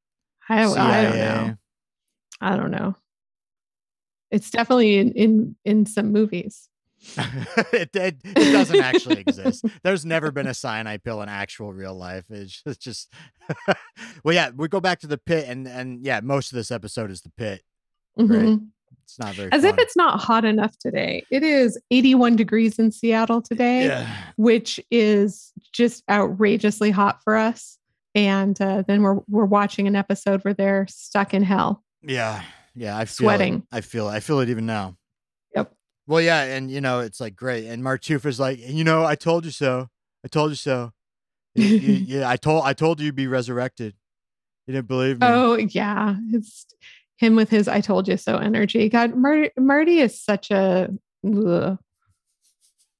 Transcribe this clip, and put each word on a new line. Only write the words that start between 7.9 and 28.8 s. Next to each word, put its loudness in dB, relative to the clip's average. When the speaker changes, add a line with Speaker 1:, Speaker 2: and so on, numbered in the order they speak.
Speaker 2:
it, -4
it 4
doesn't 4
actually 0
exist. -4
Speaker 1:
<laughs> -20
Speaker 2:
There's 0
never -2
been -6
a -6
cyanide -8
pill -8
in -10
actual -10
real -12
life. -12
It's -16
just, -20
it's -10
just -16
<laughs> -8
Well, 2
yeah, 2
we -6
go -2
back -2
to -18
the -6
pit -4
and, -10
and -12
yeah, -2
most -4
of -10
this -6
episode -8
is -14
the -20
pit, -8
right? 4
Speaker 1:
Mm-hmm. 4
Speaker 2:
It's -20
not -10
very -10
Speaker 1:
As 4
if 6
Speaker 2:
fun. 4
Speaker 1:
it's 0
not 2
hot 0
enough 0
today. -6
It 0
is 2
eighty-one 6
degrees 2
in 4
Seattle 0
today, 0
Speaker 2:
Yeah. -2
Speaker 1:
which 2
is 2
just 0
outrageously 2
hot 0
for 0
us. -4
And, 2
uh, 0